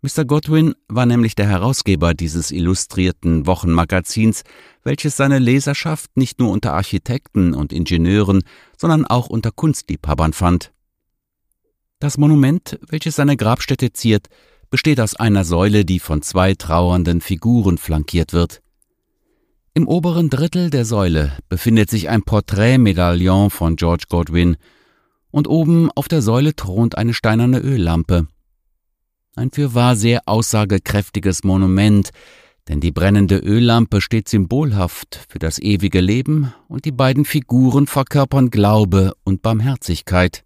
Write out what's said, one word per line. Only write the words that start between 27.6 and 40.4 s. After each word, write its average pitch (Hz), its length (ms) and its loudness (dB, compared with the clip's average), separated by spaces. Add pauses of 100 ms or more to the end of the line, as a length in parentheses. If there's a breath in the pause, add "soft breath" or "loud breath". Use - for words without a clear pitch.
Öllampe. 85 680 0 (1040)
Ein 120 160 -4
fürwahr 123 460 0
sehr 117 300 0
aussagekräftiges 101 1200 -2
Monument, 95 680 2 (580 soft breath)
denn 73 120 -4
die 80 120 0
brennende 98 460 2
Öllampe 117 640 2
steht - 260 -4
symbolhaft 104 1000 -2
für - 80 -14
das 80 200 -6
ewige 95 440 0
Leben 131 500 0 (160)
und - 160 -10
die 151 80 -6
beiden 131 320 0
Figuren 131 600 2
verkörpern 135 640 0
Glaube 101 640 2 (100)
und 95 160 -2
Barmherzigkeit. 107 1040 -2